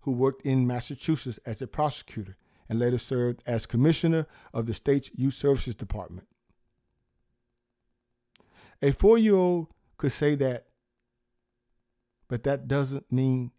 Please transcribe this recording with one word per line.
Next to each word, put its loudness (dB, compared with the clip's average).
who -4
worked 0
in 2
Massachusetts -4
as -8
a -10
prosecutor -6
and -2
later 2
served -2
as -2
commissioner 2
of -4
the -4
state's 0
youth 0
services 0
department. -10
A 2
four-year-old 4
could -2
say 0
that, -4
but -6
that -2
doesn't -2
mean 0